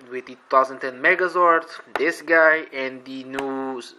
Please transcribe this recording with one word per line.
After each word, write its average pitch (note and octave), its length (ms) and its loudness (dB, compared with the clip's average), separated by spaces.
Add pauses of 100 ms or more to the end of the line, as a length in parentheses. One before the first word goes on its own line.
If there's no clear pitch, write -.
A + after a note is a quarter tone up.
(120)
with B2+ 140 -12
the B2+ 80 -18
two - 140 -20
thousand C3 300 2
ten C3 240 -10
Megazord, F3 640 2 (340)
this E3 240 -2
guy, D#3+ 500 4
and C3 320 -8
the C3 200 -12
new, C3+ 580 -6 (160)